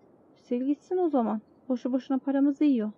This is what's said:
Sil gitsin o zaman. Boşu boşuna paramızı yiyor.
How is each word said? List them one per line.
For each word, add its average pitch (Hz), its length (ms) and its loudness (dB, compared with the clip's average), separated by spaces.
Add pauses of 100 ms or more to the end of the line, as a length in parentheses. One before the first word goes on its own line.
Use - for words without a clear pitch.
(460)
Sil 247 180 -4
gitsin 285 340 -2
o 359 120 2
zaman. 220 320 0 (280)
Boşu 247 240 -4
boşuna 262 240 -2
paramızı 277 460 0
yiyor. 233 340 2